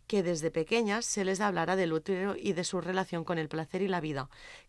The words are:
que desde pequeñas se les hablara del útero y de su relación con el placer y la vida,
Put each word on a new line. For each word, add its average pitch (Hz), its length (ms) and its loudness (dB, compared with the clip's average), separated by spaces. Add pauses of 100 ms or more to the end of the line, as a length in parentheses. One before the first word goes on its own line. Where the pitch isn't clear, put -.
que 202 160 2
desde 165 280 0
pequeñas 214 540 2
se 202 200 0
les 190 160 2
hablara 185 360 2
del 180 160 2
útero 185 440 0
y - 180 0
de 170 100 0
su 180 160 -2
relación 175 440 -2
con 170 140 0
el 160 100 -2
placer 160 340 -4
y 202 60 2
la 180 120 0
vida, 139 280 -4 (400)